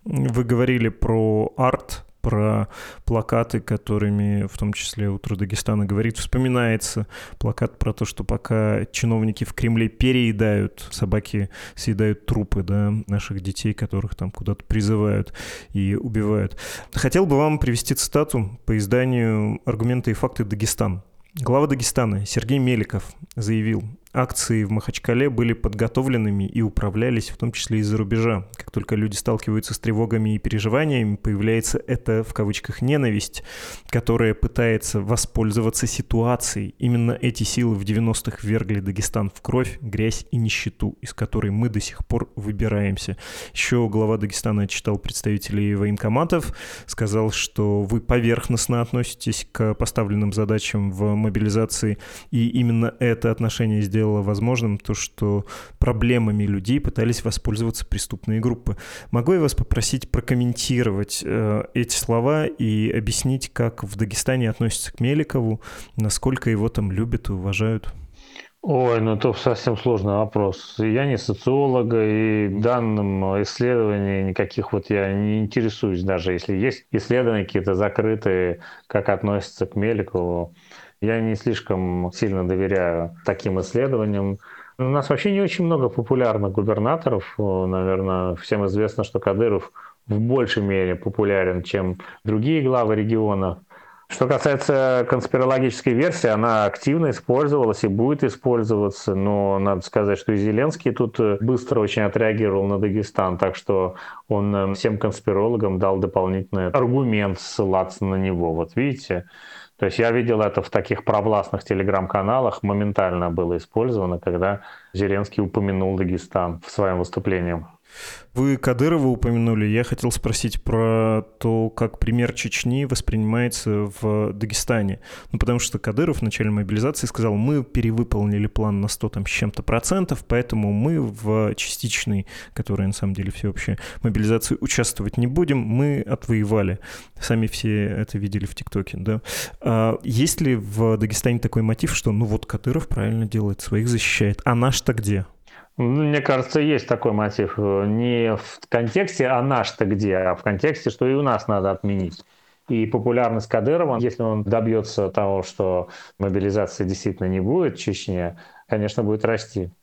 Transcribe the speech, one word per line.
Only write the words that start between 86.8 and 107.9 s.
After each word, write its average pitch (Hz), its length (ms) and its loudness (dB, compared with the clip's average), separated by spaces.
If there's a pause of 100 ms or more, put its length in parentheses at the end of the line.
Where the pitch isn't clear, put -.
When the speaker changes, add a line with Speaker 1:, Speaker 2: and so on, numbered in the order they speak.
Speaker 2:
Наверное, 92 1000 0
всем 101 300 -2
известно, 104 380 0
что - 160 -4
Кадыров 104 520 0 (360)
в 104 120 0
большей 117 440 2
мере 95 320 2
популярен, 95 640 0
чем 92 380 -2 (240)
другие 127 400 0
главы 120 320 2
регионов. 104 640 0 (500)
Что - 160 2
касается 131 840 2
конспирологической 127 840 2
версии, 139 360 2
она 107 360 4
активно 143 440 0
использовалась 127 720 2
и 113 40 2
будет 120 360 2
использоваться, 107 920 0
но 98 460 2
надо 98 220 0
сказать, 101 360 2
что - 140 -2
и 107 60 2
Зеленский 117 560 0
тут, 117 260 0
э, 104 220 2
быстро 120 400 0
очень 104 220 2
отреагировал 104 640 2
на 101 120 0
Дагестан, 98 580 0
так 92 200 0
что 92 380 0 (340)
он, 101 260 0
э, 98 200 0
всем 107 220 -2
конспирологам 104 800 0
дал 95 200 2
дополнительный 95 720 0
аргумент 117 720 2
ссылаться 95 640 -2